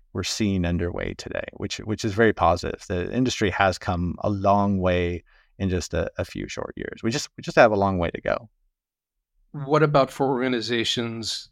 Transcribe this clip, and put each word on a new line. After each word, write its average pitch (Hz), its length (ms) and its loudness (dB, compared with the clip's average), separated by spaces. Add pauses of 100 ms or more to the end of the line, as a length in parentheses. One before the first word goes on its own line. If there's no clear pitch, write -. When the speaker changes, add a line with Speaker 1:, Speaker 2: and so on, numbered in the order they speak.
(140)
Speaker 1:
we're 98 100 -4
seeing 98 420 0
underway 85 500 -2
today, - 380 -8
which, - 240 -8
which 107 260 -6
is 107 100 -2
very 107 200 6
positive. - 540 0
The 90 260 -4
industry 117 380 0
has 95 260 2
come 87 420 -2
a 104 120 -2
long 101 480 2
way 90 440 0 (360)
in 98 100 0
just 90 240 -2
a, 82 240 -2
a - 80 -4
few - 220 -8
short - 280 -10
years. - 280 -10
We 117 80 -2
just, 143 260 -6
we - 60 -16
just - 140 0
have 123 140 8
a 107 40 2
long 98 240 2
way 85 100 0
to - 120 -8
go. - 280 -4 (1000)
Speaker 2:
What 147 320 2
about 143 260 4
for - 160 -2
organizations 117 1300 -2